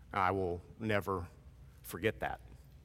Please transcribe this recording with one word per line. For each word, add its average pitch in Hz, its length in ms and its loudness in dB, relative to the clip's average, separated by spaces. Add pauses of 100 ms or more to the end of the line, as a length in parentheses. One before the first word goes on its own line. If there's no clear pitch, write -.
(140)
I 95 180 4
will 92 300 0 (180)
never 101 480 2 (540)
forget 98 400 0
that. - 180 -2 (460)